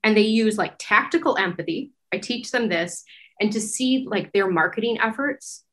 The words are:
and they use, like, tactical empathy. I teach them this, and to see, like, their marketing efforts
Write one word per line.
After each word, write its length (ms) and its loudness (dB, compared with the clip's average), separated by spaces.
and 120 4
they 60 6
use, 380 2
like, 180 -2
tactical 600 0
empathy. 540 -4
I 60 -4
teach 320 -8
them 180 0
this, 340 -4
and 120 2
to 100 -2
see, 460 0
like, 240 -4
their 160 2
marketing 540 0
efforts 720 -4